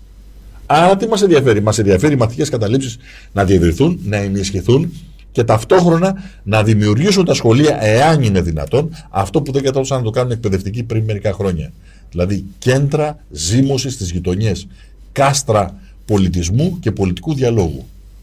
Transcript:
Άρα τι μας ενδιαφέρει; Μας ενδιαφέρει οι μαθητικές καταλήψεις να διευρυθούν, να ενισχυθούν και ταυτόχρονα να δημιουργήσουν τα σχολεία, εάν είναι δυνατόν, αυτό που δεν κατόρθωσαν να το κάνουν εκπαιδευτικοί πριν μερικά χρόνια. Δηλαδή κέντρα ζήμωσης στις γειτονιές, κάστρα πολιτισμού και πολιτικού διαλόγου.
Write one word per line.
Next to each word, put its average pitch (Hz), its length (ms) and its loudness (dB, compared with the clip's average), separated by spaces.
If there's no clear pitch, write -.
Άρα 175 300 4
τι 226 100 -2
μας 214 160 -2
ενδιαφέρει; 131 400 4
Μας 107 160 0
ενδιαφέρει 101 360 2
οι - 20 2
μαθητικές 123 320 0
καταλήψεις 120 480 -2
να 101 120 0
διευρυθούν, 92 600 2
να 104 120 -2
ενισχυθούν 101 760 0
και 120 120 0
ταυτόχρονα 170 800 2
να 107 200 2
δημιουργήσουν 113 600 2
τα 147 100 2
σχολεία, 123 500 2
εάν 135 380 4
είναι 107 180 2
δυνατόν, 90 500 -2
αυτό 98 320 -2
που 139 100 -6
δεν 139 100 0
κατόρθωσαν 135 360 -2
να 123 60 -2
το 110 60 -2
κάνουν 123 220 -2
εκπαιδευτικοί 101 500 -4
πριν 110 220 -2
μερικά 104 280 -4
χρόνια. 90 400 -4
Δηλαδή 95 340 -2
κέντρα 147 720 0
ζήμωσης 123 640 -2
στις 87 160 -6
γειτονιές, 92 560 -4
κάστρα 135 640 0
πολιτισμού 98 760 0
και 110 120 -4
πολιτικού 98 420 -4
διαλόγου. 113 500 0